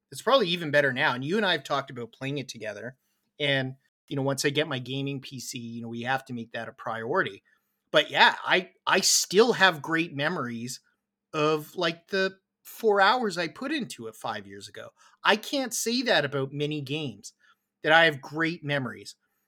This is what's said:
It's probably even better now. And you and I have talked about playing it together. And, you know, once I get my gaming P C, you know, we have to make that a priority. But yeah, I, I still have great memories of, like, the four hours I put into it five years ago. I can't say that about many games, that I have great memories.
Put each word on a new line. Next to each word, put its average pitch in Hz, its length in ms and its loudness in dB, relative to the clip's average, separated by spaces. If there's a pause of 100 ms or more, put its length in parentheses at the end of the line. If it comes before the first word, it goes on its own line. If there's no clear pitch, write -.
(100)
It's 139 100 -14
probably 233 280 4
even 170 240 -2
better 143 200 4
now. 135 220 2
And 127 100 -6
you 160 120 0
and 220 100 2
I 180 60 2
have 156 100 -2
talked 139 300 -4
about 120 180 -10
playing 139 280 -6
it 131 100 -8
together. 107 480 -10 (420)
And, 135 360 0 (340)
you 151 80 -4
know, 135 60 0
once 135 220 -2
I 147 60 2
get 143 160 0
my 139 140 -6
gaming 135 400 -6
P 135 180 -14
C, 120 220 -10
you 117 200 -10
know, 117 80 -10
we 117 140 -8
have 131 220 -2
to - 80 -12
make 117 180 -10
that 117 180 -8
a 110 40 -14
priority. 113 720 -4 (480)
But 156 180 4
yeah, 170 240 6 (100)
I, 180 260 2 (180)
I 175 140 4
still 214 500 4
have 170 280 4
great 160 320 -2
memories 131 680 -4 (520)
of, 151 440 0
like, 170 320 -4
the 190 260 0 (300)
four 202 360 2
hours 208 380 4
I 170 80 0
put 254 240 -8
into 214 380 -6
it 107 80 -16
five 107 320 -8
years 101 200 -16
ago. 110 200 -16 (340)
I 190 140 4
can't 262 360 -4
say 240 300 -2
that 190 220 2
about 139 280 -4
many 147 300 -4
games, 135 500 -8 (520)
that 151 80 6
I 165 140 10
have 147 140 2
great 160 440 -4
memories. 123 500 -4 (340)